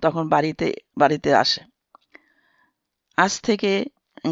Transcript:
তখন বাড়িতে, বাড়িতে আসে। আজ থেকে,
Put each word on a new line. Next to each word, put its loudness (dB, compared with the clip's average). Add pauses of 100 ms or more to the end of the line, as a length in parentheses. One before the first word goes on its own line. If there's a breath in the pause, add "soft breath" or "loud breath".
তখন 0
বাড়িতে, 0 (220)
বাড়িতে 2
আসে। 2 (1600 soft breath)
আজ 0
থেকে, -2 (480)